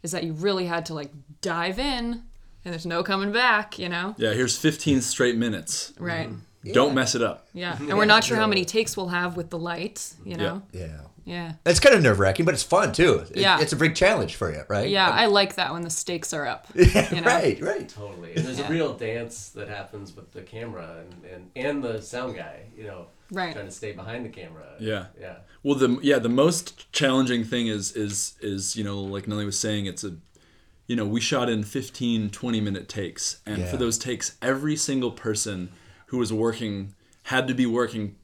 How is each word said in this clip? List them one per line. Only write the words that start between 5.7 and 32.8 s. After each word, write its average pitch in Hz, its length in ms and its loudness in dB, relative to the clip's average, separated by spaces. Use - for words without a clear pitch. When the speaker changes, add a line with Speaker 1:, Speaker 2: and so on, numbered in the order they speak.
Speaker 1:
Right. 165 300 -6
Speaker 3:
Mm-hmm. 107 440 -14
Speaker 2:
Don't 127 160 6
Speaker 4:
Yeah. 135 60 0
Speaker 2:
mess 127 220 2
it 117 60 2
up. - 300 -4
Speaker 1:
Yeah. 175 240 -6
And 147 120 -6
Speaker 3:
Yeah. 180 60 0
Speaker 1:
we're 208 100 6
not 214 180 8
sure 226 140 0
how 220 80 4
Speaker 3:
Yeah. 214 60 2
Speaker 1:
many 190 140 2
takes 220 320 -2
we'll 185 120 -4
have 175 280 -2
with 170 140 -6
the 175 80 -6
light, 170 540 -8
you 190 80 -10
Speaker 2:
Yeah. 170 40 -8
Speaker 1:
know? 180 260 -2
Speaker 4:
Yeah. 78 280 -10
Speaker 1:
Yeah. 170 280 -8
Speaker 4:
It's 170 160 6
kind 277 140 10
of 185 80 6
nerve-wracking, 98 420 6
but 160 100 4
it's - 80 -2
fun, 175 300 4
too. 156 380 4
It, - 60 -8
Speaker 1:
Yeah. 190 240 4
Speaker 4:
it's - 120 2
a 147 40 0
big 160 180 2
challenge 180 420 4
for 87 160 -2
you, 73 160 -8
right? 104 200 0
Speaker 1:
Yeah, 190 200 4
Speaker 4:
Um, 156 100 2
Speaker 1:
I - 80 6
like 202 280 4
that 151 180 -2
when 170 100 -6
the 170 80 -6
stakes 165 440 -4
are 147 120 -4
up, - 240 -8
Speaker 4:
<laughs> - 40 -20
Yeah, 175 400 6
Speaker 1:
you 165 60 -2
know? 180 60 2
Speaker 4:
right, 226 360 4
right. - 260 -4
Speaker 3:
Totally. 95 460 -14
And 156 100 0
there's 127 140 -6
Speaker 1:
Yeah. 143 100 -4
Speaker 3:
a - 20 -4
real 156 240 0
dance 117 560 -8
that 104 180 -12
happens 101 480 -12
with 90 160 -20
the 90 100 -16
camera 90 640 -12
and, 90 200 -20
and, 90 320 -18
and 139 280 -2
the 110 180 -4
sound 120 340 -8
guy, - 280 -14
you 107 80 -16
know, - 220 -14
Speaker 1:
Right. 180 240 -6
Speaker 3:
trying 101 120 -12
to 92 60 -14
stay 104 200 -10
behind 110 320 -10
the 107 60 -12
camera. 82 500 -18
Speaker 2:
Yeah. 107 260 -4
Speaker 3:
Yeah. 92 160 -14
Speaker 2:
Well, 139 160 2
the, 123 240 4
yeah, 139 160 6
the 113 120 0
most 151 640 2
challenging 127 520 2
thing 117 240 -2
is, 104 240 -4
is, 101 480 -4
is, 98 360 -4
you 110 60 -4
know, 101 180 -4
like 98 280 -6
Nelly 104 160 -2
was 98 140 -4
saying, 104 280 -2
it's 92 160 -8
a, 90 140 -8
you 120 80 -2
know, 107 100 -2
we 113 140 0
shot 123 280 0
in 110 140 0
fifteen, 113 680 -2
twenty 113 300 -2
minute 98 280 -4